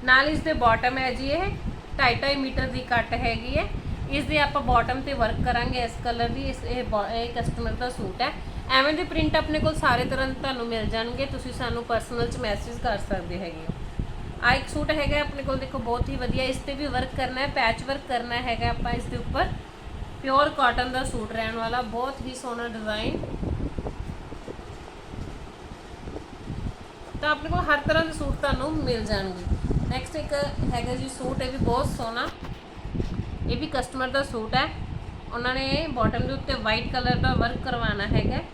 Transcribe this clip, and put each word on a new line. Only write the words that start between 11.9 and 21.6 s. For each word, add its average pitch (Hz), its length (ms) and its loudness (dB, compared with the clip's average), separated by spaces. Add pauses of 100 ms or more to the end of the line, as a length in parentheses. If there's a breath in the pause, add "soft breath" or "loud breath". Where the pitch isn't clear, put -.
'ਚ 233 100 -4
ਮੈਸੇਜ 240 420 -2
ਕਰ 220 180 0
ਸਕਦੇ 180 420 -2
ਹੈਗੇ 160 300 -8
ਹੋ। - 40 -2 (680)
ਆਹ 247 120 8
ਇੱਕ 269 140 -2
ਸੂਟ 294 220 0
ਹੈਗਾ 294 300 2
ਆਪਣੇ 285 220 -4
ਕੋਲ 269 140 0
ਦੇਖੋ 262 220 -4
ਬਹੁਤ 240 300 0
ਹੀ 269 60 -2
ਵਧੀਆ, 254 280 0
ਇਸ 262 140 0
ਤੇ - 160 -6
ਵੀ 285 140 -2
ਵਰਕ 254 300 0
ਕਰਨਾ 254 240 0
ਹੈ, 277 60 0
ਪੈਚ 233 360 2
ਵਰਕ 277 240 -2
ਕਰਨਾ 240 280 -2
ਹੈਗਾ 233 340 0
ਆਪਾਂ 240 220 0
ਇਸ 240 120 -2
ਦੇ - 140 -4
ਉੱਪਰ। 269 300 0 (720)
ਪਿਓਰ 277 280 4
ਕਾਟਨ 254 420 2
ਦਾ 254 120 0
ਸੂਟ 226 280 -4
ਰਹਿਣ 220 240 -2
ਵਾਲਾ, 226 260 0